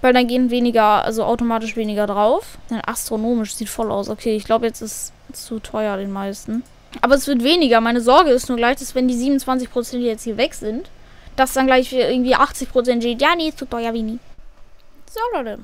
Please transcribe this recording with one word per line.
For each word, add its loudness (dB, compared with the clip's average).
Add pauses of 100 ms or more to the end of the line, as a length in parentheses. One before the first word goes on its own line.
Weil 6
dann 4
gehen 2
weniger, 4
also -2
automatisch -2
weniger -2
drauf. 0 (100)
Dann -6
astronomisch, -2
sieht -8
voll -4
aus. -2
Okay, -2
ich -4
glaub, 2
jetzt -4
ist -12 (180)
zu -10
teuer -4
den -6
meisten. -6 (380)
Aber 6
es 0
wird 2
weniger. 4
Meine 2
Sorge 6
ist 2
nur -2
gleich, 0
dass -8
wenn 2
die 2
siebenundzwanzig 0
Prozent -4
jetzt -2
hier -6
weg 0
sind, -8 (460)
dass 2
dann 2
gleich 4
wieder 2
irgendwie 2
achtzig 0
Prozent 2
steht, 0
„Ja, 4
nee, -2
ist -14
zu -10
teuer, -6
Vini.“ -6 (880)
So, -10 (120)
Leute. -6